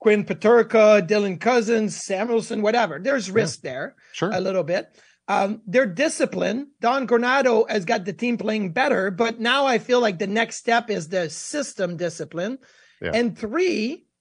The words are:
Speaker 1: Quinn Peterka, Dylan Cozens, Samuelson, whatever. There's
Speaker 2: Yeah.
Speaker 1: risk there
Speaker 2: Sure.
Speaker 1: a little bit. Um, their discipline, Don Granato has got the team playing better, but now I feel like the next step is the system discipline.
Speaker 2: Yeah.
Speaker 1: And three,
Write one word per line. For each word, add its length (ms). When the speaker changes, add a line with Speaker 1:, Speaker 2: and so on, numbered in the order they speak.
Speaker 1:
Quinn 240
Peterka, 840
Dylan 320
Cozens, 600
Samuelson, 640
whatever. 380
There's 280
Speaker 2:
Yeah. 60
Speaker 1:
risk 280
there 340
Speaker 2:
Sure. 200
Speaker 1:
a 80
little 220
bit. 320
Um, 400
their 200
discipline, 840
Don 260
Granato 640
has 160
got 200
the 100
team 240
playing 340
better, 380
but 300
now 260
I 120
feel 220
like 180
the 100
next 280
step 320
is 200
the 200
system 680
discipline. 600
Speaker 2:
Yeah. 100
Speaker 1:
And 240
three, 720